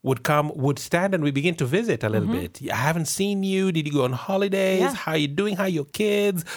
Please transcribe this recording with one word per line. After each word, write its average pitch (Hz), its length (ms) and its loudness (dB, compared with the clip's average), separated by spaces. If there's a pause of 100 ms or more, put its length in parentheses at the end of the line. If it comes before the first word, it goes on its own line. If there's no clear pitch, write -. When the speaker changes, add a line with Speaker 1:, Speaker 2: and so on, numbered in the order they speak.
Speaker 1:
would 131 220 -2
come, 151 320 2
would 139 240 0
stand, 185 360 0
and 160 80 0
we 147 80 2
begin 147 240 0
to 156 100 -2
visit 175 380 0
a 110 60 2
little 107 180 2
Speaker 2:
Mm-hmm. 87 340 -4
Speaker 1:
bit. 139 120 -6
"I - 20 -2
haven't 156 300 0
seen 196 380 0
you. 190 280 2
Did 160 160 0
you 147 60 -6
go 143 100 4
on 127 80 2
holidays? 190 680 0
Speaker 2:
Yeah. 277 120 2
Speaker 1:
How 170 200 -4
you 151 160 2
doing? 196 260 0
How 185 80 0
are 190 60 0
your 156 160 -2
kids? 202 580 0 (140)